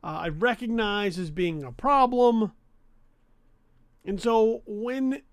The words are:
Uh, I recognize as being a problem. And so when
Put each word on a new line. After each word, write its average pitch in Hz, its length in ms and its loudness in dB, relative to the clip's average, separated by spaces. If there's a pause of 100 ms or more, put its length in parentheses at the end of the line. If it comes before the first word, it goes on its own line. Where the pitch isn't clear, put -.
Uh, 156 180 -8
I 170 80 -6
recognize 208 880 -2
as 175 140 -6
being 165 320 -2
a 127 80 -12
problem. 247 800 4 (1500)
And 190 160 -4
so 226 460 2
when 262 640 -4